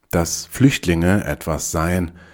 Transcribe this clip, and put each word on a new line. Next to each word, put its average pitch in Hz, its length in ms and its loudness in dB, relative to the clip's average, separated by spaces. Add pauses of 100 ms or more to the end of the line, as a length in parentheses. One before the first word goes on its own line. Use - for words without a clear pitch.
dass - 360 -2
Flüchtlinge 92 800 2
etwas 73 460 -6
seien, 85 420 -2 (200)